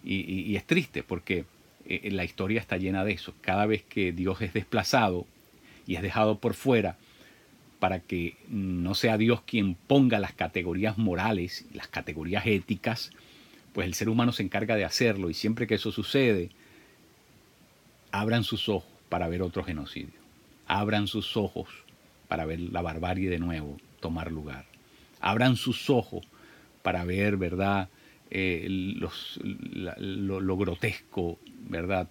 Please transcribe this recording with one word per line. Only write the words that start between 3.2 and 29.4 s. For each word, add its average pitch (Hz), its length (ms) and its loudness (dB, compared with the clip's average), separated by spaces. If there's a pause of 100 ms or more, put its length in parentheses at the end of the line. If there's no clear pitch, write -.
Cada 101 240 2
vez 107 180 2
que 92 280 0
Dios 92 300 -2
es 101 120 -4
desplazado 101 720 2 (640)
y 90 80 -2
es 80 60 -4
dejado 107 380 2
por 110 140 0
fuera, 110 440 2 (800)
para 92 200 2
que 85 380 -4 (100)
no 95 480 -2
sea 110 220 4
Dios 113 240 4
quien 101 340 0
ponga 131 440 6
las 95 140 -2
categorías 90 640 -2
morales, 95 760 0
las - 140 -12
categorías 80 580 -4
éticas, 107 680 0 (600)
pues 92 120 -2
el 90 80 -2
ser 104 160 0
humano 120 220 4
se 113 120 -2
encarga 104 320 0
de 98 100 2
hacerlo. 98 440 2
Y 80 40 -2
siempre 113 340 -2
que 107 80 2
eso 101 160 -2
sucede, 107 580 2 (1600)
abran 110 320 2
sus - 260 -2
ojos 95 200 -2 (200)
para 87 180 0
ver 87 140 -2
otro 90 220 -2
genocidio. 71 500 -8 (540)
Abran 104 400 2
sus - 280 -2
ojos 101 320 -2 (600)
para 80 180 -2
ver 82 140 -4
la 85 220 -4
barbarie 87 480 -2
de 85 100 0
nuevo 78 380 -4 (220)
tomar 82 320 -4
lugar. 76 340 -10 (540)
Abran 117 360 4
sus - 340 -2
ojos 104 360 2 (580)
para 87 200 0
ver, 98 340 2
¿verdad? 95 520 0 (420)
Eh, 92 380 -2
los, 95 720 -4